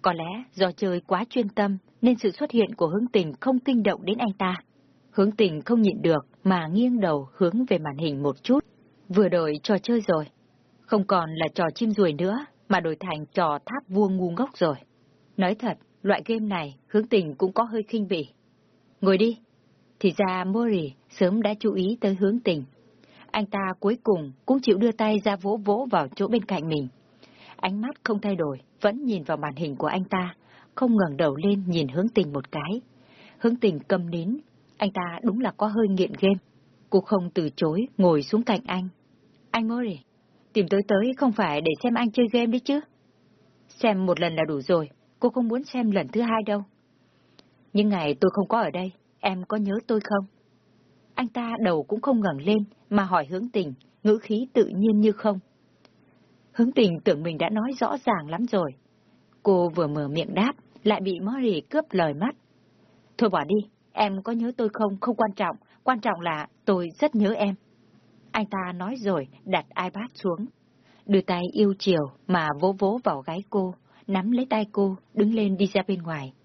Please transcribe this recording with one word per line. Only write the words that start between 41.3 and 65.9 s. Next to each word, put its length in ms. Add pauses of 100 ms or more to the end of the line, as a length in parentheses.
phải 300
để 100 (120)
xem 100
anh 180
chơi 200
game 140
đấy 140
chứ?" 200 (880)
"Xem 380
một 140
lần 160
là 120
đủ 140
rồi, 280 (300)
cô 100
không 180
muốn 160
xem 280
lần 160
thứ 140
hai 240
đâu." 180 (1080)
"Nhưng 160
ngày 320
tôi 120
không 140
có 140
ở 100
đây, 200 (280)
em 280
có 100
nhớ 160 (140)
tôi 160
không?" 220 (880)
Anh 120
ta 260 (100)
đầu 200
cũng 180
không 200
ngẩng 200
lên 220 (260)
mà 140
hỏi 220
Hướng 240
Tình, 240 (300)
ngữ 180
khí 320
tự 120
nhiên 340
như 120
không. 280 (1120)
Hướng 200
Tình 320
tưởng 200
mình 140
đã 120
nói 300
rõ 260
ràng 240
lắm 220
rồi. 200 (720)
Cô 260
vừa 180
mở 200
miệng 260
đáp, 200 (300)
lại 180
bị 180
Mori 420
cướp 280
lời 240
mất. 220 (840)
"Thôi 120
bỏ 140
đi, 120 (360)
em 320
có 80
nhớ 260
tôi 160
không, 280
không 140
quan 200
trọng, 200 (280)
quan 160